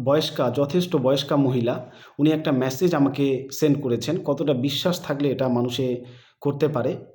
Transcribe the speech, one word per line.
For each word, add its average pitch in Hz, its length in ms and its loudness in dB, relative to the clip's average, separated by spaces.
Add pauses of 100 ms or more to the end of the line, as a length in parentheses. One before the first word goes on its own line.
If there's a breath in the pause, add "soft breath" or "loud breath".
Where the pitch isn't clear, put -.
বয়স্কা, 139 520 2
যথেষ্ট 165 400 0
বয়স্কা 135 400 0
মহিলা, 127 560 0 (280 loud breath)
উনি 151 120 4
একটা 156 200 0
মেসেজ 131 440 0
আমাকে 139 560 0
সেন্ড 143 300 2
করেছেন। 135 440 0
কতটা 147 280 0
বিশ্বাস 143 480 -2
থাকলে 143 300 -2
এটা 131 160 0
মানুষে 123 560 -2 (380 loud breath)
করতে 143 260 0
পারে, 139 280 -2 (200)